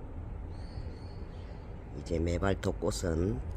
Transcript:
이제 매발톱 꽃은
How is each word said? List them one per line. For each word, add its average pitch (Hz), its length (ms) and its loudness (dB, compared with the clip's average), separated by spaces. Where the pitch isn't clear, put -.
이제 82 180 2
매발톱 87 600 4
꽃은 87 580 4